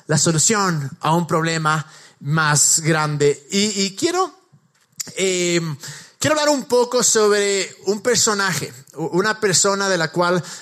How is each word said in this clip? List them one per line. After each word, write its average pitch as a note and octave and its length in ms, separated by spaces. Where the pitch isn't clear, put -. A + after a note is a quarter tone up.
la D3+ 100
solución E3+ 720
a D#3 140
un E3+ 120
problema D#3+ 640
más D3+ 640
grande. D3+ 680
Y, G3+ 320
y G3 140
quiero, E4+ 360
eh, F3 440
quiero D4+ 180
hablar D4 160
un C4 120
poco B3 360
sobre G3+ 720
un G3+ 140
personaje, G3+ 720
u-, D#3 240
una F#3+ 220
persona G3 480
de F#3 100
la D#3+ 140
cual F3 280